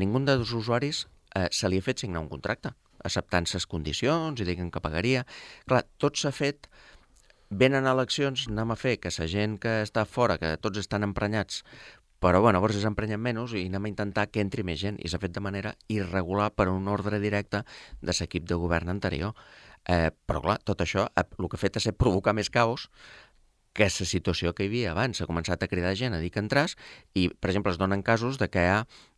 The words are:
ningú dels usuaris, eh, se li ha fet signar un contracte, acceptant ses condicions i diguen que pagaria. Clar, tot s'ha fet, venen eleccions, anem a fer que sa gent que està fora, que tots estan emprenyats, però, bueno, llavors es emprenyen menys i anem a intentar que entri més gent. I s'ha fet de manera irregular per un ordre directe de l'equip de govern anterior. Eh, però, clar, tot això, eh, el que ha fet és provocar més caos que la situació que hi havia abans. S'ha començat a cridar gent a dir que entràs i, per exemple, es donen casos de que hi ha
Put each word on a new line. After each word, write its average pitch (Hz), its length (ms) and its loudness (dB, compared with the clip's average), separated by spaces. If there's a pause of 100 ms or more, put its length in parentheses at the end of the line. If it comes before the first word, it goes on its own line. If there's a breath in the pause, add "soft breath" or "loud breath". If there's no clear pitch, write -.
ningú 110 240 2
dels 123 320 2
usuaris, 120 480 -2 (300)
eh, 92 180 2
se - 160 0
li 92 100 4
ha 95 60 -4
fet - 180 -2
signar 85 220 -4
un 69 80 -10
contracte, 107 400 -6 (340)
acceptant 87 400 0
ses - 220 -4
condicions 123 720 -2
i 90 60 -2
diguen 87 260 -4
que - 100 -6
pagaria. 113 400 0 (460 loud breath)
Clar, 127 140 4 (180)
tot 147 180 2
s'ha 139 160 0
fet, 143 320 -2 (800 soft breath)
venen 131 380 4
eleccions, 131 640 0
anem 113 220 0
a 110 60 -6
fer 120 200 0
que 87 140 -6
sa 82 160 -2
gent 104 340 0
que 113 220 0
està 110 240 0
fora, 110 320 2
que 80 200 0
tots 104 200 -2
estan 104 260 -2
emprenyats, 104 560 -2 (540 loud breath)
però, 90 240 6
bueno, 107 160 8
llavors 101 220 2
es 101 100 -2
emprenyen 107 320 -4
menys 120 320 -4
i 92 160 -2
anem 98 160 -4
a 107 60 -4
intentar 104 420 -2
que 107 80 0
entri 98 240 -2
més 82 160 -4
gent. 101 160 -4
I - 120 -8
s'ha 87 120 -4
fet 90 140 -4
de 98 80 -6
manera 101 320 -6 (180)
irregular 95 560 0
per 104 220 4
un 95 180 0
ordre 101 320 0
directe 101 400 0 (400 loud breath)
de - 120 -2
l'equip 82 360 -4
de 87 80 2
govern 85 320 0
anterior. 92 460 -2 (500 loud breath)
Eh, 85 240 4 (160)
però, 76 160 -2
clar, 92 240 2
tot 98 160 0
això, 92 320 2
eh, 90 100 2 (140)
el 90 100 -4
que - 120 -6
ha - 20 -2
fet 98 160 2
és 110 160 0
provocar 101 400 4
més 104 160 0
caos 120 400 0 (880 loud breath)
que 107 80 8
la 92 240 0
situació 87 480 0
que 101 80 0
hi 101 60 -2
havia 113 240 -2
abans. 120 260 -2
S'ha 80 80 -6
començat 85 320 0
a 95 80 -2
cridar 90 240 0
gent 110 240 -2
a - 20 -2
dir 87 140 -2
que 104 80 0
entràs 135 320 2 (400 loud breath)
i, 90 160 4
per - 220 -2
exemple, 98 200 2
es 87 60 -2
donen 98 240 2
casos 117 400 0
de 92 80 0
que 87 160 2
hi 92 80 4
ha 110 120 0 (320 soft breath)